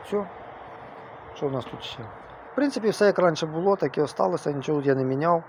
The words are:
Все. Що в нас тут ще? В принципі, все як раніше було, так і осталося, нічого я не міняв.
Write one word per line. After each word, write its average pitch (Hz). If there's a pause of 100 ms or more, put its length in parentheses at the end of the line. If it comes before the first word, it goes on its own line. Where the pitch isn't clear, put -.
Все. 202 (1080)
Що 147
в 135
нас 127
тут -
ще? - (520)
В -
принципі, 254
все 208
як 185
раніше 170
було, 175
так 147
і 151
осталося, 165
нічого 143
я 135
не 135
міняв. 156